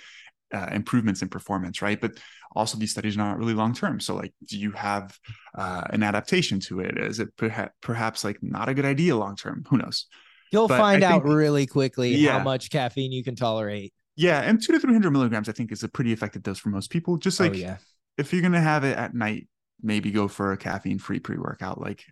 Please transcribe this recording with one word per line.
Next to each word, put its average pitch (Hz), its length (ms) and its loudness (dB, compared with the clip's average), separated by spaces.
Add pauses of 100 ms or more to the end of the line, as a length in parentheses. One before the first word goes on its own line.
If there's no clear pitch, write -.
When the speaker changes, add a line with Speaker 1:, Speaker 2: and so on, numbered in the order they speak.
(520)
Speaker 1:
uh, 98 200 -6
improvements 104 500 0
in 92 60 -4
performance, 92 520 -6
right? 104 200 -2
But 113 180 -4 (380)
also 110 200 -2
these 110 140 -2
studies 104 240 -4
are 104 40 -2
not 104 200 -2
really 113 160 -2
long-term. 117 460 -2
So, 98 160 -6
like, 95 180 -10 (100)
do 104 140 -10
you 104 140 -4
have, 101 440 -4 (400)
uh, 92 340 -6
an 107 120 0
adaptation 104 580 0
to 92 200 -6
it? - 180 -4
Is 107 220 -4
it 107 160 -8
perha-, 110 340 -4 (100)
perhaps, 113 440 -4
like, 101 180 -6
not 104 260 -4
a 135 60 -2
good 139 100 2
idea 139 320 2
long-term? 101 540 -6
Who 123 80 6
knows? - 280 -6 (440)
Speaker 2:
You'll 220 160 4
Speaker 1:
But - 120 4
Speaker 2:
find 196 260 6
Speaker 1:
I - 20 8
Speaker 2:
out 175 160 6
Speaker 1:
think 147 120 4
Speaker 2:
really 147 320 4
quickly 131 500 2
Speaker 1:
Yeah. 143 220 6
Speaker 2:
how - 60 -2
much 131 260 -2
caffeine 131 420 -2
you 127 100 -6
can 120 140 -8
tolerate. 104 580 -2 (220)
Speaker 1:
Yeah, 156 240 4
and 214 200 4
two 269 120 0
to 320 80 6
three 269 120 4
hundred 196 200 6
milligrams, 113 360 2
I 110 40 -4
think, 110 180 -6
is 107 140 -8
a 110 40 -6
pretty 120 240 -2
effective 104 300 -4
dose 98 160 -6
for 107 120 -8
most 98 200 -6
people. 170 260 0
Just, 185 240 -2
Speaker 2:
Oh, 190 40 4
Speaker 1:
like, 98 120 2
Speaker 2:
yeah. 92 220 -8 (400)
Speaker 1:
if 143 140 -4
you're 175 100 2
gonna 175 180 4
have 151 220 4
it 135 160 0
at 120 160 -6
night, 107 340 -4 (340)
maybe 107 280 0
go 101 180 2
for 98 240 -2
a 95 60 -4
caffeine-free 98 640 -4
pre-workout. - 600 -8
Like, - 320 -10